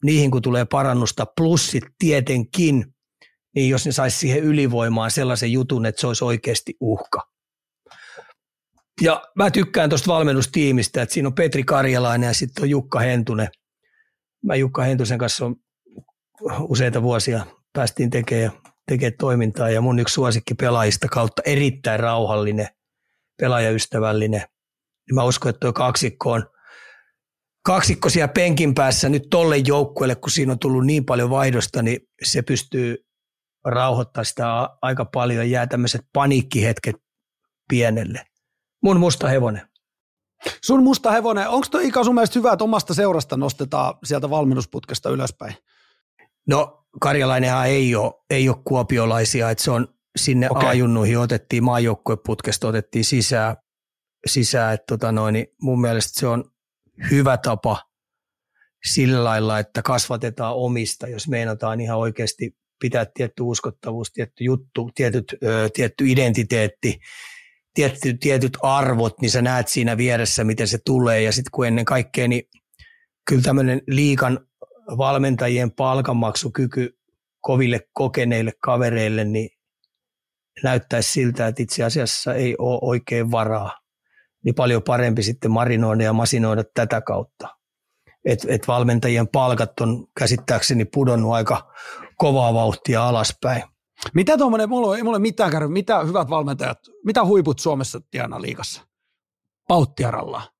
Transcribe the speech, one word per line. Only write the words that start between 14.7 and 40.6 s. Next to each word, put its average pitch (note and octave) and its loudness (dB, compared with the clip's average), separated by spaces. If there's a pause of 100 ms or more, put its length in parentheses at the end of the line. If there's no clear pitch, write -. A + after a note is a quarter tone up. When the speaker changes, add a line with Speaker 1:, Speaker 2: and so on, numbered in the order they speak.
Speaker 1:
Hentusen B2+ 0
kanssa A#2+ -2
on B2 -4 (1120)
useita B2 0
vuosia A#2 0 (260)
päästiin B2 -2
tekemään A#2 0
ja - -8 (140)
tekee B2+ 0
toimintaa, A#2 0
ja A2+ 2
mun A#2+ 2
yksi A#2 0
suosikkipelaajista A#2 0
kautta A#2 -2
erittäin C3+ 0
rauhallinen, G#2+ 0 (720)
pelaajaystävällinen. A2 0 (680)
Mä C3 2
uskon, B2+ 0
että - -6
tuo B2 0
kaksikko B2 -2
on – A2+ -2 (1200)
kaksikko F#3 2
siellä D3+ 2
penkin E3 2
päässä C3+ 2
nyt C#3 0
tolle E3 4
joukkueelle, C#3 2
kun C#3+ -8
siinä C3 0
on B2 -2
tullut C3 2
niin D3 2
paljon B2 0
vaihdosta, C3 0
niin A#2 -2 (220)
se - -2
pystyy B2 -4 (680)
rauhoittaa B2 -2
sitä A#2 -4
a-, - -6
aika B2+ -2
paljon B2 -2 (100)
ja A#2+ 0
jää B2 0
tämmöiset B2 -2 (120)
paniikkihetket B2+ 0 (760)
pienelle. A#2 0 (560)
Mun F#3+ 6
musta E3+ 2
hevonen. A#2+ 0 (1000)